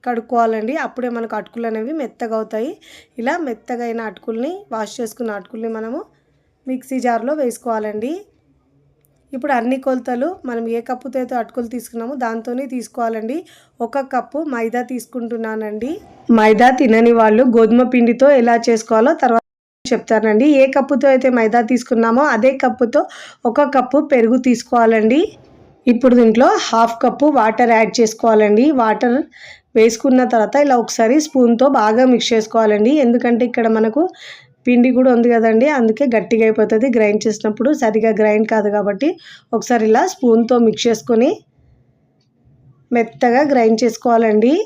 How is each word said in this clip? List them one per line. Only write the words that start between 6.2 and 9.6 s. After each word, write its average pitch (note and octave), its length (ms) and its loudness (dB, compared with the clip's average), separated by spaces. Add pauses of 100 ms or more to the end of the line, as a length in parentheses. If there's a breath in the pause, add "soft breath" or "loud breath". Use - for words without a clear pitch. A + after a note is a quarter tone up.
మిక్సీ C4 380 -8
జార్లో A#3+ 340 -2
వేసుకోవాలండి. A3 720 -6 (1200)
ఇప్పుడు C#4 260 -6
అన్ని B3 260 -4